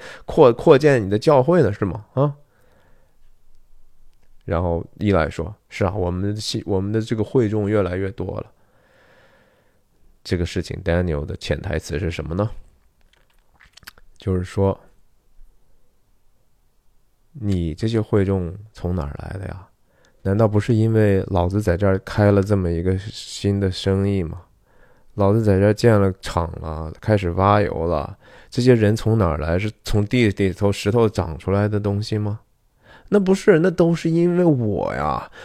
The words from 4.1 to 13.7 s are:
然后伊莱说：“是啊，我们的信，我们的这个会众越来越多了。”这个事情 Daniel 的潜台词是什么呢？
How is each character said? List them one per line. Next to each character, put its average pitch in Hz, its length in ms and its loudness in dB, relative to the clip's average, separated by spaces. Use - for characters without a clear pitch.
然 85 160 -2
后 85 240 -2
伊 101 140 2
莱 80 160 2
说 82 260 -8
：“是 - 160 -4
啊， 90 100 -2
我 87 160 -2
们 98 240 -4
的 107 40 -10
信， - 260 -8
我 95 160 -2
们 101 100 -4
的 113 80 0
这 110 160 -4
个 107 80 -2
会 117 240 0
众 104 220 -2
越 104 120 0
来 90 140 -2
越 95 160 -6
多 - 140 -10
了。” - 100 -14
这 - 160 -4
个 85 80 0
事 87 160 -4
情 - 220 -8
Daniel 85 420 0
的 67 120 -10
潜 - 240 -6
台 80 180 -4
词 80 180 -8
是 82 140 -4
什 80 120 -8
么 76 120 -8
呢？ 101 160 -2